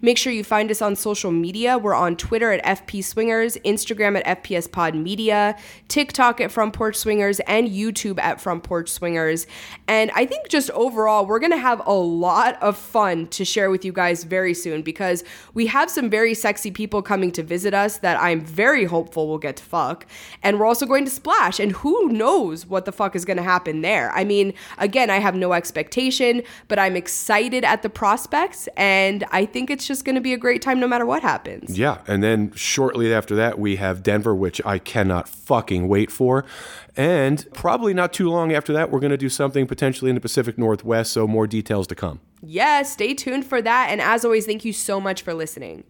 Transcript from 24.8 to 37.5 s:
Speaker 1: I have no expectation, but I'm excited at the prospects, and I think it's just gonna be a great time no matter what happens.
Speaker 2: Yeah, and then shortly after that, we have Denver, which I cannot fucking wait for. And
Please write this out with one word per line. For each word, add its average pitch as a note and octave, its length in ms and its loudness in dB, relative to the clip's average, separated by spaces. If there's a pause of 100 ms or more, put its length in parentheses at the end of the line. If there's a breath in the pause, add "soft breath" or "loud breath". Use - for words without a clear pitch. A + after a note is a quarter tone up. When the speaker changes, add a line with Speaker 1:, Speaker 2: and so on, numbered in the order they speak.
Speaker 1:
I G3 100 2
have G3 180 2
no F3+ 160 0
expectation, A#3+ 880 0 (240 loud breath)
but G3+ 140 0
I'm F#3 160 2
excited A3 680 0
at A3 200 2
the A3 60 -4
prospects, A#3+ 880 -2
and G3 540 2
I F#3+ 160 2
think B3 240 -4
it's C#4 160 -6
just C4+ 180 -6
gonna C4 160 0
be B3+ 120 -2
a B3 40 -2
great A#3+ 260 0
time C4 180 2
no B3+ 80 2
matter A#3+ 180 0
what C4+ 160 0
happens. F#2+ 560 -4
Speaker 2:
Yeah, B2 200 2 (100)
and G2+ 160 2
then G#2+ 320 2
shortly A#2 580 0
after G#2+ 220 0
that, A2 200 2
we G2+ 200 0
have F#2+ 260 -2
Denver, G#2 320 2
which F#2 320 -2
I G2 140 0
cannot F#2+ 480 0
fucking G2+ 580 0
wait G2+ 240 4
for. C3 340 2 (520 loud breath)
And C#3+ 580 2